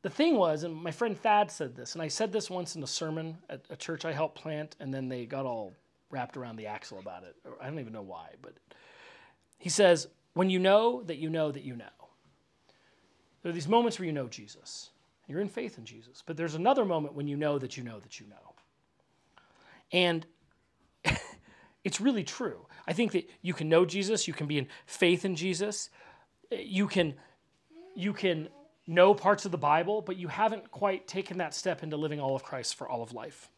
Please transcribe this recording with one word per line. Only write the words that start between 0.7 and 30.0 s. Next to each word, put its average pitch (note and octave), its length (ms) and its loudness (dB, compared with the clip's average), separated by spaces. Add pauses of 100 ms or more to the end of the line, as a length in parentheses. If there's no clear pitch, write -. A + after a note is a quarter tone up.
my E3 160 -8
friend A3 260 -2
Thad G#3 340 4
said B2 240 -8
this, A#2+ 180 -14
and E3 80 -8
I D#3 80 -4
said G#3+ 220 -2
this G#3 180 -4
once F3+ 260 -6
in D3+ 80 -8
a B2+ 40 -8
sermon D#3+ 500 -6 (120)
at C#3 200 -12
a - 60 -10
church - 300 -8
I E3 60 -2
helped D3+ 240 -2
plant, D3+ 440 -8
and C3+ 140 -8
then C3+ 140 -6
they B2 180 -6
got C3+ 200 -6
all A2 280 -6 (360)
wrapped B2+ 280 -8
around A#2+ 200 -12
the G#2+ 100 -10
axle G#2 320 -10
about F#2 240 -14
it. E2+ 120 -20 (100)
Or C3 160 -16
I B2+ 60 -10
don't D3+ 120 -8
even A2+ 140 -12
know G#2+ 80 -10
why, E2+ 280 -14 (120)
but - 120 -20 (1040)
he F3 120 -10
says, F3 380 8 (260)
"When F#3+ 160 4
you F#3 100 4
know G#3+ 440 6
that E3 140 -6
you D#3 120 -4
know D#3 220 0
that C#3 120 -10
you B2+ 120 -8
know." A#2 100 -12 (1600)
There F3 80 -4
are E3+ 40 -4
these D#3 140 -4
moments A3+ 300 4
where F#3 80 -6
you D#3+ 60 -4
know C3+ 160 -4
Jesus. - 600 -16 (360)
You're E3 140 -6
in G3+ 80 -2
faith A#3 300 -8
in A2+ 80 -16
Jesus. A2+ 400 -20
But D#3+ 100 -8
there's D#3+ 200 -4
another A#3 280 4
moment D#3+ 320 0
when C#3+ 120 -4
you C#3+ 100 -4
know D3 200 0
that C3 200 -6
you B2+ 60 -10
know A2+ 160 -12
that G#2+ 200 -18
you G2+ 80 -20
know. - 260 -20 (1400)
And F3 320 4 (800)
<laughs> - 120 2 (680)
it's - 160 -2
really A3 240 2
true. D#3+ 400 -8 (200)
I F3 60 -4
think G3+ 220 2
that F3 160 -2 (120)
you F3+ 120 -2
can D#3 160 -4
know E3+ 160 8
Jesus, G3 420 0
you D#3+ 60 -4
can D3+ 140 -4
be D3 100 0
in C3+ 100 -2 (180)
faith F3 380 4
in F#3 140 -2
Jesus, F#3 520 -4 (640)
you G3 360 0
can, E3 260 2 (840)
you G3+ 160 -2
can E3+ 380 0 (360)
know F3+ 280 8
parts G3+ 320 4
of F#3 60 -2
the E3+ 60 -2
Bible, E3 440 2